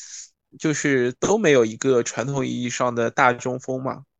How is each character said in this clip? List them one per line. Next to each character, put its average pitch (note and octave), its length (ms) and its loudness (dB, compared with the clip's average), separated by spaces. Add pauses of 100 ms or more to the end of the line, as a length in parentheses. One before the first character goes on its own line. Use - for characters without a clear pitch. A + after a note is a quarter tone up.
(580)
就 D#3 160 -2
是 B2+ 460 0
都 G3+ 180 2
没 F3 140 4
有 B2 120 8
一 A2 120 -4
个 B2+ 260 2
传 A#2 240 -6
统 C#3 180 -2
意 B2 200 -4
义 B2 40 -4
上 B2 240 -2
的 A#2 160 -2
大 B2+ 240 4
中 B2+ 280 -6
锋 C3 200 -6
嘛。 C3 220 -8 (180)